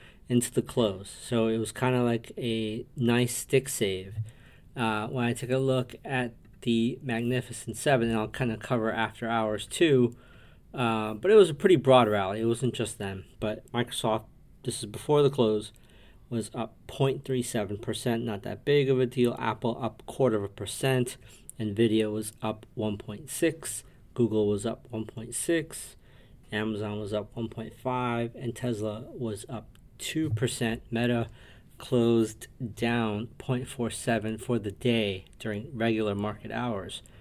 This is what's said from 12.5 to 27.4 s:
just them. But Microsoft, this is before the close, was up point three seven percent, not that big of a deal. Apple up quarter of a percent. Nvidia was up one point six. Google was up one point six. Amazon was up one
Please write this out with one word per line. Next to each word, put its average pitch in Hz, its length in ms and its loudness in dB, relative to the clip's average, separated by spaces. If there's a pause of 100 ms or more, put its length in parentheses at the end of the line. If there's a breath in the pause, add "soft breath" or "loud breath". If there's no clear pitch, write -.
just - 240 -4
them. 98 280 -6 (120)
But 107 340 -4
Microsoft, 117 520 0 (380)
this - 160 -4
is 110 80 -8
before 147 360 2
the 143 60 6
close, 107 420 2 (580 soft breath)
was 113 260 -4
up 113 200 -6 (120)
point 135 400 -2
three 127 160 0
seven 104 340 -2
percent, 117 480 -2
not 107 180 -6
that 101 220 -8
big 143 240 4
of 131 100 4
a 127 60 4
deal. 123 340 2
Apple 113 440 -2
up 113 240 -6
quarter 123 300 2
of 104 60 0
a 101 60 -4
percent. 123 720 -2 (420 loud breath)
Nvidia 107 500 2
was 107 300 -6
up 110 320 -4
one 107 240 -2
point - 320 -12
six. - 560 -2 (300 soft breath)
Google 107 340 2
was 104 160 0
up - 240 -6
one 110 160 -6
point 117 300 -12
six. - 640 -4 (540 soft breath)
Amazon 107 480 -2
was 104 140 -8
up 104 240 -6
one 113 120 -4